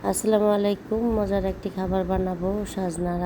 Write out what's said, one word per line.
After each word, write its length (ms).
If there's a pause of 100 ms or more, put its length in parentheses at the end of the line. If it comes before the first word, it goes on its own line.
আসসালামু 400
আলাইকুম। 540 (120)
মজার 320
একটি 240
খাবার 340
বানাবো, 440 (240)
সাজনার 540